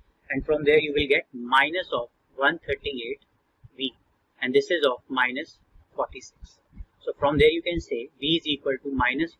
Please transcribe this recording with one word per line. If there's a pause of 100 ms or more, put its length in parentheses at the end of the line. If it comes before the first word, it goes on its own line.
(300)
and
from
there
you
will
get (280)
minus (100)
of (300)
one
thirty-eight (520)
V (500)
and
this
is
of
minus (380)
forty-six। (480)
So
from
there
you
can
say (240)
V
is
equal
to (100)
minus